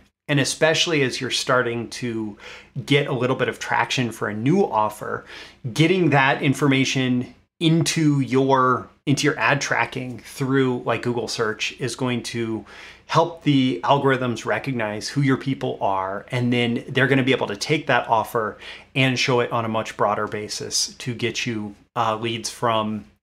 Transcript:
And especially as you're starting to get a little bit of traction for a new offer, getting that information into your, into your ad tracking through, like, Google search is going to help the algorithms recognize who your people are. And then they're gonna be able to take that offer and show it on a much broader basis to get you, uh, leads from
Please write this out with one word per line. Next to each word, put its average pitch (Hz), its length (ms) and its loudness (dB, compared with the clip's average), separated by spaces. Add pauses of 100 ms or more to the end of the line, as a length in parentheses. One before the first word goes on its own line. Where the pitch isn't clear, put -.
(280)
And 143 120 2
especially 156 640 2
as 123 180 -2
you're 120 120 -6
starting 120 580 0
to 110 480 -6 (480)
get 143 220 4
a 143 60 -4
little 127 220 0
bit 117 140 -2
of 107 100 -6
traction 117 520 0
for 110 160 -6
a 104 60 -4
new 143 300 2
offer, 110 640 -2 (480)
getting 165 380 4
that 143 300 4
information 131 920 2 (260)
into 156 600 2
your, 127 680 2 (160)
into 147 220 2
your 139 100 0
ad 127 220 4
tracking 123 600 -4
through, 131 600 0
like, 113 220 -2
Google 117 260 -2
search - 520 -4
is 120 160 -6
going 123 280 -2
to 113 420 -4 (420)
help 165 360 0
the 135 400 2
algorithms 127 640 0
recognize 113 640 -4
who 143 120 -2
your 135 140 4
people 131 460 -4
are. 95 500 -2
And 123 220 0
then 120 340 0
they're 135 200 2
gonna 135 160 4
be 131 100 4
able 120 140 0
to 101 100 -6
take 151 300 -2
that 120 200 2
offer 110 500 -2 (380)
and 131 240 2
show 120 220 2
it 127 100 -2
on 117 140 0
a - 20 -4
much 110 300 -4
broader 107 300 0
basis 104 680 -6
to - 180 -8
get 113 320 -4
you, 107 300 -6 (220)
uh, 113 180 0
leads 113 340 -4
from 107 540 -2 (200)